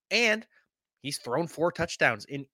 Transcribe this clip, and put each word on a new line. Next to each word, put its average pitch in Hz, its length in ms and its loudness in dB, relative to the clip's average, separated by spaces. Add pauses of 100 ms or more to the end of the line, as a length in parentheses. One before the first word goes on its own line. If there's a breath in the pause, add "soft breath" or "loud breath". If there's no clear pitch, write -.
and 220 380 2 (560)
he's 139 140 -6
thrown 165 300 0
four 165 240 0
touchdowns 135 540 0
in 139 280 -10